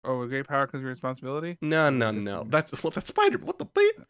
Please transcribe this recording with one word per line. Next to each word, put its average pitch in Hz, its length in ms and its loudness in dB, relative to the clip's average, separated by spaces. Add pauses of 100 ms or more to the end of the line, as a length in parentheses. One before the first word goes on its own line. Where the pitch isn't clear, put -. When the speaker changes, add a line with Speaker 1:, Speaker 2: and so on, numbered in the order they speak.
Speaker 1:
Oh, 127 160 -4
with 123 120 -6
great 135 180 -4
power 139 180 2
comes 135 160 -8
responsibility? 131 800 -6
Speaker 2:
No, 156 240 4
Speaker 1:
Is 143 60 6
that - 0 -
Speaker 2:
no, 117 180 2
Speaker 1:
different? 104 140 -2
Speaker 2:
no. 98 240 -6
That's, 151 340 0
well, 160 80 0
that's - 200 -6
Spider-Man. - 360 2
What - 140 -8
the - 60 -8
bleep? 415 440 2